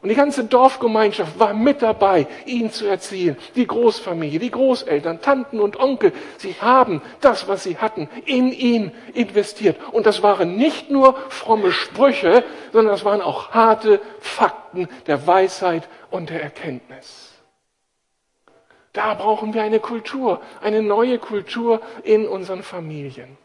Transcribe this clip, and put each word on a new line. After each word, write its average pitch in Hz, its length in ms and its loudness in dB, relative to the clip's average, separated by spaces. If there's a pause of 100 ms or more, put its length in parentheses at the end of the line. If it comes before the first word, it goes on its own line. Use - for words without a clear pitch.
Und 190 60 -4
die 220 60 2
ganze 277 280 2
Dorfgemeinschaft 220 960 2
war 208 160 2
mit 262 260 2
dabei, 196 460 2 (180)
ihn 226 260 -4
zu - 140 -8
erziehen. 185 500 -2 (200)
Die 247 100 2
Großfamilie, 180 720 -2
die 233 140 -4
Großeltern, 170 720 -2
Tanten 254 380 0
und 208 200 0
Onkel, 262 340 2 (240)
sie 190 240 -10
haben 233 400 2 (180)
das, 240 280 2
was 196 160 -4
sie 175 140 -6
hatten, 196 300 -4 (180)
in 254 260 0
ihn 233 400 0 (240)
investiert. 208 600 0 (160)
Und 226 140 0
das 190 160 4
waren 185 340 2
nicht 277 360 0
nur 262 240 6 (140)
fromme 214 420 0
Sprüche, 233 720 2 (280)
sondern 220 220 4
das 196 120 -4
waren 202 160 0
auch - 280 -6
harte 220 500 4 (200)
Fakten - 680 -4 (200)
der 143 180 -2
Weisheit 180 640 0 (220)
und 170 180 -8
der 165 140 -8
Erkenntnis. - 920 -14 (1600)
Da 220 200 -2
brauchen 214 400 -4
wir 220 100 -2
eine 220 160 0
Kultur, 233 600 -4 (200)
eine 214 200 0
neue 226 380 0
Kultur 220 640 -4 (220)
in 214 240 2
unseren 190 360 -8
Familien. 143 800 -14